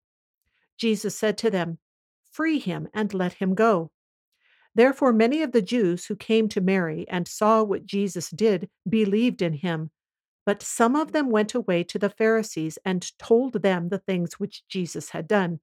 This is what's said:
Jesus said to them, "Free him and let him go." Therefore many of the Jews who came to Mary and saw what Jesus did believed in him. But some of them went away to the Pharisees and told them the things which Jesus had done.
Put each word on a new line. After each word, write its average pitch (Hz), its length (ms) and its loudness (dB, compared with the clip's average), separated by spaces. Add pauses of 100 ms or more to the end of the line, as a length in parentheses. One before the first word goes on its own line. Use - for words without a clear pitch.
(760)
Jesus 214 400 -2
said 214 220 -2
to 226 120 0
them, 170 280 -4 (520)
"Free 311 280 -2
him 160 340 -6
and 208 220 -4
let 180 200 -2
him 190 200 -2
go." 185 360 2 (840)
Therefore 262 380 4
many 233 300 4
of 294 80 -2
the 240 120 4
Jews 180 440 0
who 214 80 -6
came 220 360 0
to 214 100 -2
Mary 180 480 0
and 180 180 -4
saw 220 380 2
what 202 220 -4
Jesus 196 440 -4
did 196 400 0 (180)
believed 214 540 2
in 165 120 0
him. 160 360 -4 (540)
But 202 180 -2
some 240 320 0
of 302 160 0
them 285 200 0
went 214 220 2
away 196 320 0
to - 140 -8
the 202 120 0
Pharisees 220 760 -2
and 185 340 -4
told 247 360 2
them 180 340 0
the 190 100 -4
things 180 400 -4
which - 300 -10
Jesus 170 420 -6
had 160 160 -8
done. 185 360 0